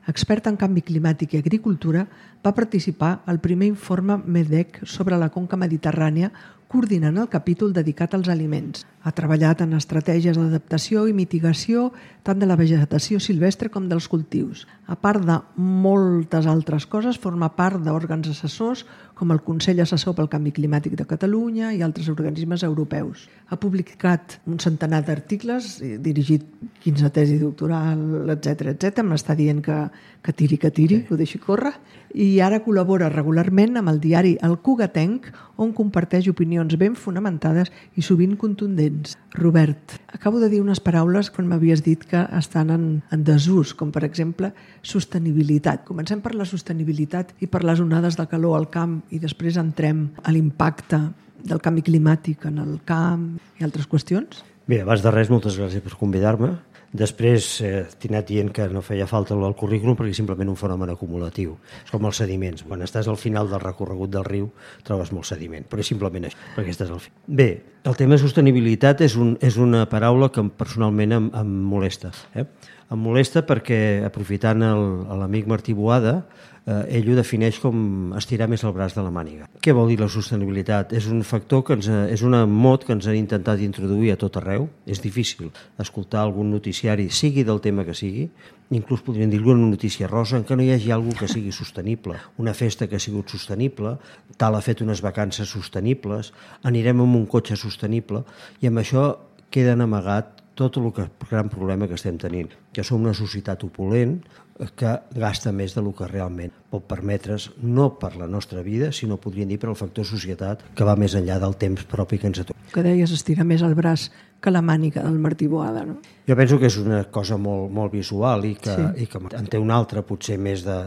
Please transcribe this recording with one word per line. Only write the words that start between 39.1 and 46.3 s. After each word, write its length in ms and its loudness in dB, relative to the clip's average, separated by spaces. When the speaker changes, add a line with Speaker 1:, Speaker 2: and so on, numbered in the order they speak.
Speaker 1:
Robert, 760 2
acabo 320 -2
de 80 4
dir 120 2
unes 200 0
paraules 500 2
quan 160 -2
m'havies 380 4
dit 200 2
que 200 0
estan 320 0
en, 320 0
en 120 0
desús, 500 4
com 180 -4
per 120 -2
exemple 460 -4
sostenibilitat. 1040 0
Comencem 340 -6
per 160 -6